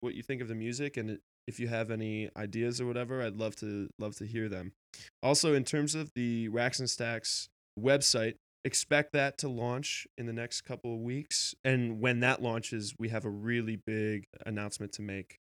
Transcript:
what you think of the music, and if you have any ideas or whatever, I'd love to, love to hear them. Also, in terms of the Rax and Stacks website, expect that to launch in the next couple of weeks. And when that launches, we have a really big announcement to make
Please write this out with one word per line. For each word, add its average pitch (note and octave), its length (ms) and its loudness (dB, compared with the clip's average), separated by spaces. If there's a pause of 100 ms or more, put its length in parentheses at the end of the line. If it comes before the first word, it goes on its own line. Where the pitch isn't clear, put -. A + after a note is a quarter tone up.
what A#2+ 140 -4
you A#2+ 80 -8
think B2+ 200 -4
of A2+ 60 -4
the A2+ 60 -4
music, A#2+ 440 -2
and G#2+ 200 -4 (280)
if A2 120 -8
you A#2 100 -2
have A2+ 220 0
any A2 460 -2
ideas A2+ 440 -2
or B2 60 0
whatever, B2 360 -2
I'd G#2+ 140 -2
love A2 200 -2
to, G2+ 320 -4 (100)
love G#2+ 180 -4
to G#2+ 100 -8
hear A2 220 -2
them. F#2 240 -6 (500)
Also, D3 320 6
in C3 100 6
terms D3 300 2
of D#3 200 -4
the A#2 340 0
Rax A#2+ 300 2
and B2+ 100 0
Stacks - 600 -2 (320)
website, B2+ 540 6 (300)
expect D3 480 2
that C#3 260 2
to D3 100 -4
launch B2 580 -2 (100)
in A#2+ 100 -6
the A#2 60 -4
next A#2 300 -4
couple A#2+ 320 -6
of A2+ 60 -4
weeks. B2+ 540 -2 (100)
And A#2+ 360 2
when A#2+ 200 4
that B2 220 4
launches, A2+ 560 -2
we A2 120 -2
have A2+ 140 -2
a G#2+ 60 -2
really A2 560 -2
big G#2+ 380 0 (220)
announcement G#2 460 -4
to - 100 -8
make G2 340 -8 (100)